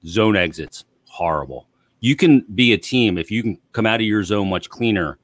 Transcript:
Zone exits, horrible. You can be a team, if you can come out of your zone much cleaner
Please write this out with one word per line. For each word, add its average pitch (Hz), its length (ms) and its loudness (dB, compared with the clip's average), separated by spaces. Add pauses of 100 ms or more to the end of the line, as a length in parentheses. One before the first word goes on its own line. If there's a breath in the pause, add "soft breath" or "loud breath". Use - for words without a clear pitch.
Zone 107 300 0
exits, 80 500 -4 (220)
horrible. 73 600 -6 (320)
You 131 160 0
can 147 260 6 (140)
be 120 180 4
a 101 40 2
team, 110 400 0
if 82 120 -6
you 110 140 -4
can 104 160 -4 (140)
come 113 120 -2
out 113 140 0
of 113 60 0
your 107 180 0
zone 98 260 -2
much 92 200 -4
cleaner 98 540 -4